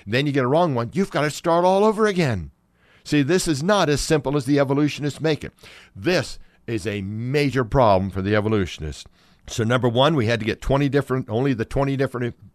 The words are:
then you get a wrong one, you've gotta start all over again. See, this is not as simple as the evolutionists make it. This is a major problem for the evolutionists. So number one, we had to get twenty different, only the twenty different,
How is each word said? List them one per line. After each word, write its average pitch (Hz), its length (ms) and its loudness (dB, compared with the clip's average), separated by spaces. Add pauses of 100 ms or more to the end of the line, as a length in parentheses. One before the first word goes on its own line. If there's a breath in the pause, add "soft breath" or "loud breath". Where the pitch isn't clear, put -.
then 123 200 0
you 143 60 -2
get 135 120 2
a 120 40 0
wrong 151 280 2
one, 117 160 -4
you've 185 180 -2
gotta 151 200 -2
start 170 340 0
all 190 200 4
over 220 220 2
again. 131 460 -2 (500 soft breath)
See, 147 200 2
this 170 260 2
is 147 160 0
not 190 240 2
as 147 120 2
simple 151 360 0
as 143 80 -2
the 139 160 2
evolutionists 143 600 -2
make 151 220 -2
it. - 100 -12 (440 loud breath)
This 131 420 -2 (300 soft breath)
is 113 180 -4
a 104 160 -4
major 123 640 -2
problem 104 460 4
for 95 120 -4
the 101 140 2
evolutionists. 98 680 -2 (420 soft breath)
So - 160 -6
number 120 280 2
one, 135 240 2
we 131 100 2
had 113 160 0
to 107 60 -4
get 107 160 -4
twenty 139 260 0
different, 131 400 -2
only 127 240 0
the 110 140 -4
twenty 139 320 -2
different, 123 360 -4 (200)